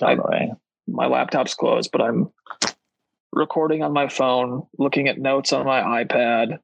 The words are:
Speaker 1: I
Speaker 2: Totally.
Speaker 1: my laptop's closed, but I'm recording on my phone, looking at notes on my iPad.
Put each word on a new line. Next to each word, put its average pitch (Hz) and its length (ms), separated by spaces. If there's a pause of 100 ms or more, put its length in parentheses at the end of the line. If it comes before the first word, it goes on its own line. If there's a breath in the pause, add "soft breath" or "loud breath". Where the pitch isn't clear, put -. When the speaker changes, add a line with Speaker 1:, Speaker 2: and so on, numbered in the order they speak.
Speaker 1:
I 117 120
Speaker 2:
Totally. - 380 (340)
Speaker 1:
my 127 200
laptop's 131 480
closed, - 380
but - 80
I'm 117 320 (1040 loud breath)
recording 156 480
on 147 100
my 143 160
phone, 127 580 (120)
looking 139 300
at 120 100
notes 135 340
on 135 140
my 120 380
iPad. 117 600